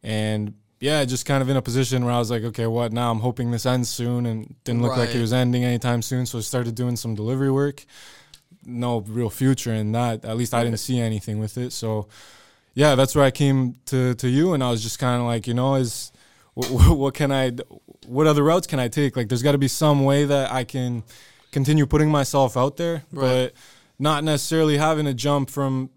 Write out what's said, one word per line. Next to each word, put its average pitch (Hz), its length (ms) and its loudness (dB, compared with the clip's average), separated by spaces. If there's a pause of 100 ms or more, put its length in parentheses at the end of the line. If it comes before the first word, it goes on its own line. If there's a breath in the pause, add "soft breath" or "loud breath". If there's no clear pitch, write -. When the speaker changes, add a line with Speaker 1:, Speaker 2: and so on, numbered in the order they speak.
Speaker 1:
And 107 520 -4 (260)
yeah, 147 240 0
just 123 200 -4
kind 139 160 0
of 127 80 -2
in 135 80 2
a 127 60 0
position 123 420 -2
where 120 80 0
I 120 60 0
was 113 120 -2
like, 117 120 -2
"Okay, 113 240 -4
what 113 260 -2
now?" 120 200 -2
I'm 113 80 -2
hoping 120 320 -2
this 113 120 -4
ends 123 240 0
soon, 120 380 -4
and 113 380 -8
didn't 120 180 -2
look 120 140 0
like 120 140 0
it 120 40 -4
Speaker 2:
Right. 123 60 0
Speaker 1:
was 113 120 0
ending 123 320 2
anytime 123 380 0
soon. 127 240 -4
So 117 120 -8
I - 20 -6
started 117 340 -4
doing 123 220 -2
some 113 180 -6
delivery 131 360 -2
work. 143 360 -2 (800 loud breath)
No 120 400 -2
real 110 240 -4
future 127 420 0
in 107 200 -2
that. 117 320 -2
At 113 120 -6
least 120 160 -4
I 120 80 2
didn't 117 120 0
Speaker 2:
Right. - 80 -4
Speaker 1:
see 127 180 -2
anything 110 400 -2
with 110 200 -6
it. 123 140 -6
So 110 360 -6 (680 loud breath)
yeah, 139 220 6
that's 131 180 4
where 143 100 6
I 135 60 4
came 131 460 2 (100)
to, 127 300 0
to 127 120 -2
you, 156 240 2
and 135 120 0
I 123 60 0
was 113 120 0
just 113 160 -8
kinda 123 240 0
like, 117 240 -2
you 120 80 -2
know, 135 220 2
is 123 340 -4 (480 soft breath)
wh-, 123 80 -6
wh-, 131 320 6
what 135 160 0
can 143 160 0
I 131 200 2
d-, 120 120 -10 (440)
what 131 200 2
other 147 160 4
routes 165 240 4
can 143 140 -4
I 123 80 0
take? 139 280 0
Like, 117 120 -2
there's 120 140 0
gotta 143 160 4
be 139 100 2
some 143 360 2
way 139 220 4
that 139 260 0
I 127 120 -2
can 123 380 -6 (500 loud breath)
continue 143 340 4
putting 151 240 2
myself 139 460 2
out 131 200 0
there. 170 360 -4
Speaker 2:
Right. 131 180 0
Speaker 1:
But 127 220 0 (460 loud breath)
not 147 260 0
necessarily 156 520 2
having 151 300 2
to 139 80 -2
jump 139 360 0
from 135 460 -4